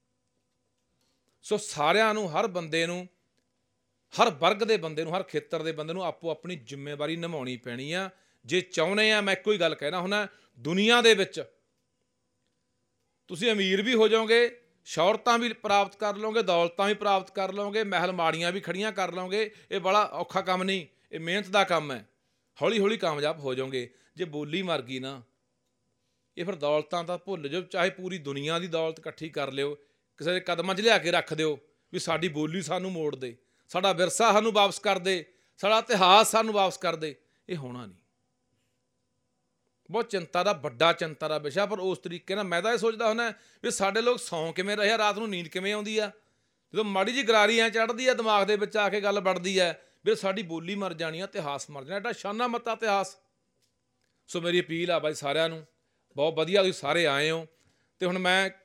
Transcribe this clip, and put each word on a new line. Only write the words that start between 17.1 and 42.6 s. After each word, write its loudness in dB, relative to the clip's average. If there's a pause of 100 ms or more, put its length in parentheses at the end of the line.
ਕਰ -4
ਲਓਗੇ, -4
ਮਹਿਲ 0
ਮਾੜੀਆਂ 0
ਵੀ -6
ਖੜੀਆਂ -6
ਕਰ -4
ਲਓਗੇ। -4 (200)
ਇਹ -4
ਬੜਾ 4
ਔਖਾ -4
ਕੰਮ 0
ਨਹੀਂ, -2 (260)
ਇਹ -8
ਮਿਹਨਤ -4
ਦਾ 4
ਕੰਮ 0
ਹੈ। -10 (520)
ਹੌਲੀ 2
ਹੌਲੀ 2
ਕਾਮਯਾਬ -2
ਹੋ -4
ਜਾਓਗੇ। -6 (280)
ਜੇ -6
ਬੋਲੀ -6
ਮਰ -2
ਗਈ -10
ਨਾ, -12 (1120)
ਇਹ -8
ਫਿਰ -6
ਦੌਲਤਾਂ -2
ਤਾਂ -6
ਭੁੱਲ -8
ਜਾਓ, -4
ਚਾਹੇ 0
ਪੂਰੀ -10
ਦੁਨੀਆ -4
ਦੀ -6
ਦੌਲਤ -4
ਇਕੱਠੀ -14
ਕਰ -6
ਲਿਓ, -4 (460)
ਕਿਸੇ -2
ਦੇ 0
ਕਦਮਾਂ -2
'ਚ -4
ਲਿਆ 6
ਕੇ 0
ਰੱਖ 0
ਦਿਓ -2 (340)
ਵੀ -6
ਸਾਡੀ -2
ਬੋਲੀ -4
ਸਾਨੂੰ -4
ਮੋੜ -4
ਦੇ, -12 (340)
ਸਾਡਾ 2
ਵਿਰਸਾ 4
ਸਾਨੂੰ 4
ਵਾਪਸ 2
ਕਰ 0
ਦੇ, -2 (360)
ਸਾਡਾ 2
ਇਤਿਹਾਸ 6
ਸਾਨੂੰ 2
ਵਾਪਸ 2
ਕਰ -2
ਦੇ, -6 (340)
ਇਹ -4
ਹੋਣਾ -12
ਨਹੀਂ। -20 (1900)
ਬਹੁਤ -4
ਚਿੰਤਾ -2
ਦਾ, 2
ਵੱਡਾ 2
ਚਿੰਤਾ -4
ਦਾ -2
ਵਿਸ਼ਾ। -2
ਪਰ -6
ਉਸ -4
ਤਰੀਕੇ -8
ਨਾਲ -4
ਮੈਂ 0